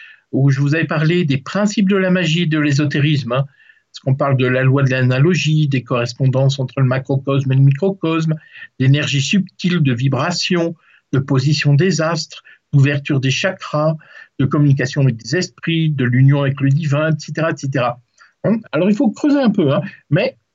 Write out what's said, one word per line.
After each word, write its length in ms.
où 180
je 100
vous 160
avais 120
parlé 380
des 120
principes 520
de 60
la 140
magie 340
et 40
de 120
l'ésotérisme, 720
hein. 140
Parce 140
qu'on 100
parle 220
de 100
la 160
loi 180
de 80
l'analogie, 800
des 160
correspondances 760
entre 200
le 80
macrocosme 640
et 40
le 60
microcosme, 720
d'énergie 420
subtile, 600
de 120
vibration, 840
de 80
position 560
des 260
astres, 420
d'ouverture 460
des 100
chakras, 680
de 60
communication 580
avec 140
des 180
esprits, 560
de 140
l'union 360
avec 180
le 100
divin, 420
et 80
cetera, 320
et 60
cetera. 440
Hein ? 140
Alors, 180
il 60
faut 160
creuser 280
un 120
peu, 200
hein. 100
Mais 280